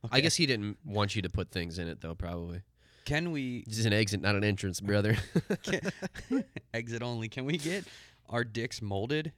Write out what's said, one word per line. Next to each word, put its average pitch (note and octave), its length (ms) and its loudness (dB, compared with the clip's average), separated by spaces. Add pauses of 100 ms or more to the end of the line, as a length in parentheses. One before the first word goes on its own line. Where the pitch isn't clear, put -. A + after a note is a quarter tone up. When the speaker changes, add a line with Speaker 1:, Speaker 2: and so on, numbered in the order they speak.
Speaker 1:
Okay. B2+ 160 6
Speaker 2:
guess D#3+ 140 4
he E3 100 4
didn't G#2 380 0
want G#2 300 0
you G#2 80 0
to F2 60 -2
put - 220 -4
things E2+ 280 -4
in E2+ 100 -4
it, - 120 -8
though, E2 140 -6
probably. F2 480 -6 (420)
Speaker 1:
Can E3 280 -2
we B2+ 340 -4
Speaker 2:
This A2 120 -6
is A2+ 80 4
an G#2 60 6
exit, G#2 280 4
not G2+ 160 4
an G2+ 80 4
entrance, G2 360 0
brother. G#2 360 4 (240)
<laughs> - 220 -4
Speaker 1:
Can, G3 180 -2 (500)
<laughs> C4 140 2 (300)
exit A#2 280 -4
only. A#2 260 -2
Can C3 160 -6
we D3+ 140 0
get E3+ 260 -2 (440)
our A#2 160 0
dicks A2+ 360 -6
molded A#2 580 -2